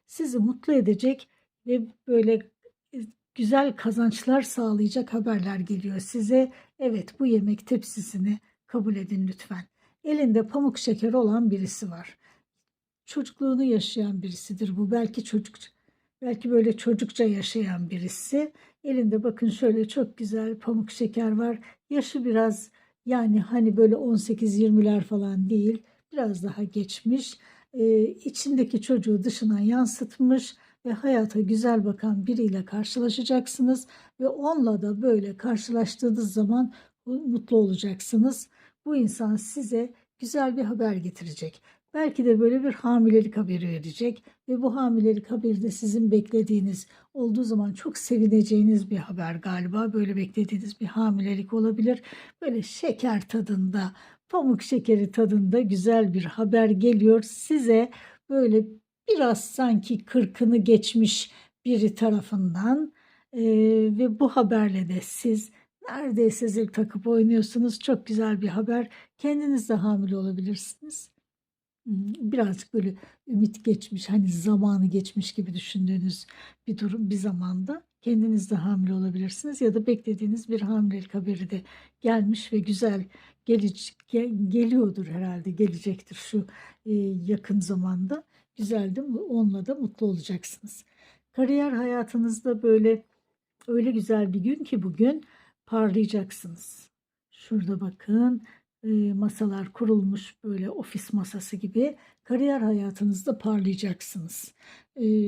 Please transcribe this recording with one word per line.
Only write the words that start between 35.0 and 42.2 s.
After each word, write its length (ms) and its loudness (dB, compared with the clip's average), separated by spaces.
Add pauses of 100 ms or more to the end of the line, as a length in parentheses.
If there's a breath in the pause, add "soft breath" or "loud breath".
böyle 340 2
karşılaştığınız 960 -2
zaman 400 2 (340 loud breath)
mutlu 500 -2
olacaksınız. 920 2 (360 soft breath)
Bu 120 -2
insan 400 0
size 560 -4 (260 soft breath)
güzel 380 -2
bir 60 -2
haber 340 -2
getirecek. 680 -10 (320 soft breath)
Belki 300 0